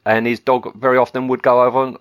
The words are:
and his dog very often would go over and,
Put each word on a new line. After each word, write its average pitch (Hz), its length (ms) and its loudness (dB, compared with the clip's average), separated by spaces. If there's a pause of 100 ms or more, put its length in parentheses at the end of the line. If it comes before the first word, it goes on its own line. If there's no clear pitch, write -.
and 113 200 0
his 120 140 -2
dog 123 400 -2
very 127 180 0
often 127 300 -2
would 127 160 -4
go 123 200 4
over 123 200 0
and, 131 180 -8